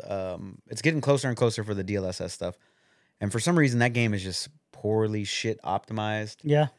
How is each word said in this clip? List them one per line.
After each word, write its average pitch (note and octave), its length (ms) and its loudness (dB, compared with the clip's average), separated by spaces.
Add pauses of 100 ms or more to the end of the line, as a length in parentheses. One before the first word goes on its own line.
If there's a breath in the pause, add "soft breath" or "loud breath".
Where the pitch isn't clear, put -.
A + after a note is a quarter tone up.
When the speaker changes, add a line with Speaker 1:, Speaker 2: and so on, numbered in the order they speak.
Speaker 1:
um, F#2+ 600 -6
it's - 160 -10
getting D#3 180 2
closer C#3 280 2
and B2 80 0
closer A2+ 280 2
for G#2+ 80 -4
the G2 120 -2
D G2+ 120 -2
L F#2+ 80 0
S F2+ 160 -6
S F2 140 -6
stuff. F2 240 -6 (640)
And G2+ 80 0
for A#2 80 -2
some E3+ 200 2
reason, B2 220 6
that A#2+ 120 4
game A#2 220 2
is G2 80 -2
just F#2+ 260 -6 (240)
poorly G#2+ 520 0
shit A2 380 -4
optimized. G#2+ 800 -4
Speaker 2:
Yeah. D3 260 4 (100)